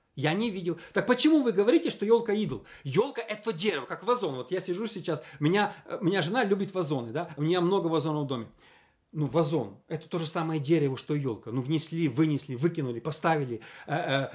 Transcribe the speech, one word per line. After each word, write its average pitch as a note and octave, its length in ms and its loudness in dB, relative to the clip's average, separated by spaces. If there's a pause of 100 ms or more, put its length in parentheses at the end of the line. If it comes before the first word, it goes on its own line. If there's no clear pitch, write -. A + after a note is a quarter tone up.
(160)
Я D3 180 0
не A3+ 180 0
видел. F3 260 -4 (160)
Так F#3+ 140 2
почему C#4+ 340 6
вы A#3+ 100 2
говорите, G3+ 380 4
что - 160 -4
елка A3+ 280 4
идол? F#3 300 -2 (200)
Елка G#3+ 360 0
это G#3+ 320 -4
дерево, E3 340 -2
как D#3+ 180 -8
вазон. G3+ 320 0
Вот B2 160 -8
я F3+ 80 0
сижу F#3 260 -4
сейчас, E3+ 380 -4 (160)
меня, F#3 360 2 (100)
э, - 160 -8
меня F#3+ 200 2
жена G#3+ 220 0
любит G3 300 0
вазоны, C#3+ 380 -2
да? E3+ 240 -4
У D3 80 -4
нее F3 180 2
много F3 260 2
вазонов D3+ 380 0
в - 20 -4
доме. A#2+ 200 -6 (680)
Ну, D3+ 120 0
вазон, C#3+ 500 0 (100)
это - 220 -8
то F#3 80 -4
же E3+ 80 -4
самое D#3+ 340 -2
дерево, C#3+ 380 2
что - 160 -6
и D3+ 60 0
елка. A#2 320 -4
Ну, B2+ 100 0
внесли, D#3+ 460 0
вынесли, C#3+ 480 0
выкинули, C3+ 440 -2
поставили, D3 640 0 (240)
э, D3 100 -4
э, C#3 400 -2